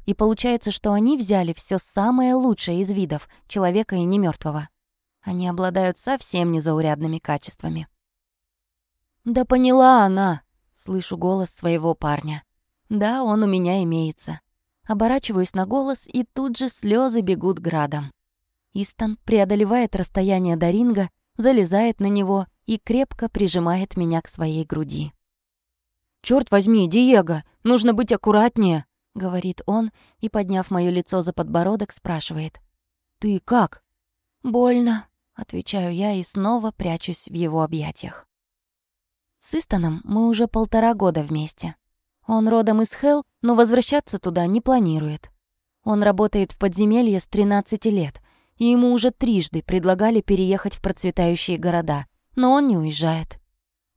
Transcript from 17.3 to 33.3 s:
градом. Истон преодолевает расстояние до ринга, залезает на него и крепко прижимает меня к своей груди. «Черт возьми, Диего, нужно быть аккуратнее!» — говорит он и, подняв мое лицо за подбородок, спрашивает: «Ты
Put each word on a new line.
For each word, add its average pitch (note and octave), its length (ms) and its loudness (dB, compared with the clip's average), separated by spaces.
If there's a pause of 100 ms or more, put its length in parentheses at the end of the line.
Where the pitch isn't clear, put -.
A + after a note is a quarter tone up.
градом. D3 540 -4 (600)
Истон G#3+ 520 -6
преодолевает G#3 720 2
расстояние F#3 600 0
до E3+ 140 2
ринга, G3+ 400 2 (260)
залезает A3 600 2
на G3 80 0
него G3 400 0 (200)
и A3 120 -2
крепко A#3+ 500 -2
прижимает F#3 680 0
меня E3 260 -2
к - 60 -12
своей D#3+ 360 -4
груди. D3+ 480 -6 (1120)
«Черт C4+ 300 0
возьми, G3+ 360 4
Диего, F#3 540 4 (220)
нужно A#3 300 4
быть A#3 180 0
аккуратнее!» — G#3 720 2 (300)
говорит F3+ 520 -6
он A3 240 -2 (280)
и, A3 100 -6
подняв F#3+ 420 -2
мое F3 200 0
лицо F3+ 320 -2
за F3 100 -4
подбородок, F3 580 -4
спрашивает: D#3+ 720 -10 (580)
«Ты G#3 220 -2